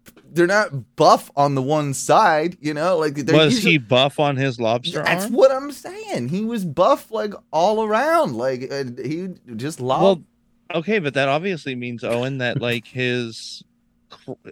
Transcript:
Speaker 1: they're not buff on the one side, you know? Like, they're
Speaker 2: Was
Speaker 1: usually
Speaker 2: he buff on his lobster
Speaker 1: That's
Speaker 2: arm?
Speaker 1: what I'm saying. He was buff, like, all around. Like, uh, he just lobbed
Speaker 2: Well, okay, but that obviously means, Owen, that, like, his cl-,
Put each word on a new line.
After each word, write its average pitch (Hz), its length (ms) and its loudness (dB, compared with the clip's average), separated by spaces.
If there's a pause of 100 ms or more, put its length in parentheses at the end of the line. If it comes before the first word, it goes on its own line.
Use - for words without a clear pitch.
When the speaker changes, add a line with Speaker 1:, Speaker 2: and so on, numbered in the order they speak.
(360)
Speaker 1:
they're 170 120 4
not 185 480 -2
buff 175 400 4
on 143 200 2
the 135 60 0
one 143 320 0
side, 165 680 2
you 147 120 -4
know? 165 240 0
Like, 156 180 0
they're 143 220 2
Speaker 2:
Was 156 180 6
Speaker 1:
usually 196 180 2
Speaker 2:
he 160 40 4
buff 127 420 2
on 143 180 0
his 131 220 -2
lobster 120 440 -2
Speaker 1:
That's 180 220 0
Speaker 2:
arm? 226 80 -6
Speaker 1:
what 269 180 6
I'm 277 200 -6
saying. 349 580 -8
He 190 160 -4
was 226 200 -6
buff, 190 460 0
like, 214 220 -6 (180)
all 208 320 2
around. 240 540 0
Like, 131 340 -4
uh, 139 120 -4 (200)
he 165 260 -6 (260)
just 123 240 -8
lobbed 151 440 2 (480)
Speaker 2:
Well, 160 80 -2
okay, 202 200 0
but 147 160 -4
that 139 140 2
obviously 156 460 -4
means, 120 280 -8
Owen, 123 360 -2
that, 123 220 -2
like, 120 260 -4
his 123 760 -6 (600)
cl-, 131 120 -14 (140)